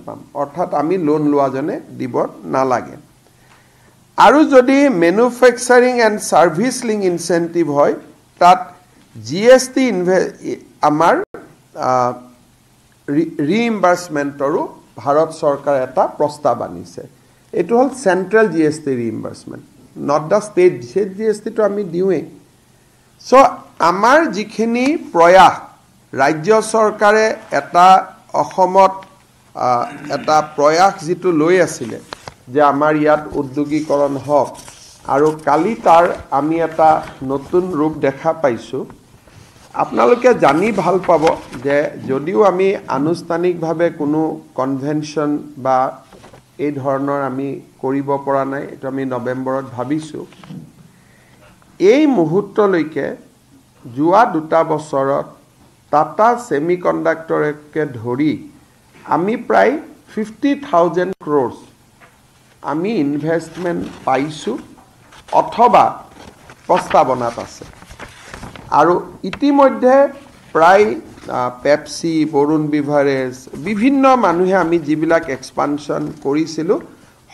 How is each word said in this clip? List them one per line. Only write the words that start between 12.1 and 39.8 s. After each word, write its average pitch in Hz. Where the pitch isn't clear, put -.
ৰি-, 156
ৰিইম্বাৰ্চমেণ্টৰো 175
ভাৰত 147
চৰকাৰে 143
এটা 160
প্ৰস্তাৱ -
আনিছে। 90
এইটো 175
হ'ল 269
চেণ্ট্ৰেল 190
জি 160
এছ 151
টি 139
ৰিইম্বাৰ্চমেণ্ট, 113
নট 147
দ্য 190
ষ্টেট। 180
ষ্টেট 190
জি 214
এছ 214
টিটো 226
আমি 202
দিওঁৱেই। 175
চ' -
আমাৰ 202
যিখিনি 226
প্ৰয়াস, 175
ৰাজ্য 156
চৰকাৰে 214
এটা 170
অসমত, 185
আ, 123
এটা 139
প্ৰয়াস 160
যিটো 175
লৈ 170
আছিলে 113
যে 127
আমাৰ 147
ইয়াত 151
উদ্যোগীকৰণ 143
হওক, 135
আৰু 143
কালি 160
তাৰ 170
আমি 147
এটা 160
নতুন 143
ৰূপ 156
দেখা 139
পাইছোঁ। 131
আপোনালোকে 240